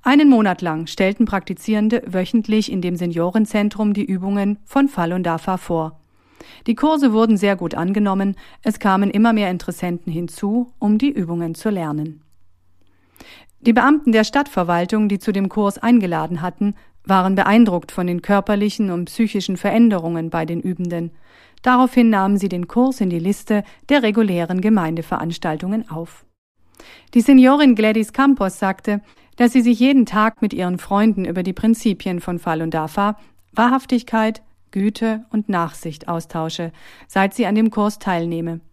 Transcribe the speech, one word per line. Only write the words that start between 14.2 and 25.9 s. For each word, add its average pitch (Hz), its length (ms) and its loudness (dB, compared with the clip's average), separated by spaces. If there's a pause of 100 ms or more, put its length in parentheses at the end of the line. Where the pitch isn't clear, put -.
Stadtverwaltung, 196 840 0
die 196 120 -2
zu - 120 -4
dem 196 180 -2
Kurs 202 280 -2
eingeladen 175 640 0
hatten, 202 320 -4 (320)
waren 190 300 2
beeindruckt 202 560 2
von 180 160 -4
den 175 160 -4
körperlichen 202 680 0
und 175 160 -4
psychischen 202 500 -4
Veränderungen 170 760 0
bei 165 160 -4
den 170 140 -6
Übenden. 170 500 -6 (500)
Daraufhin 247 480 4
nahmen 202 280 2
sie 190 120 -2
den 175 180 -6
Kurs 254 340 0
in 185 100 0
die 170 80 -4
Liste 202 440 -2 (260)
der 285 120 4
regulären 185 600 0
Gemeindeveranstaltungen 175 1300 -2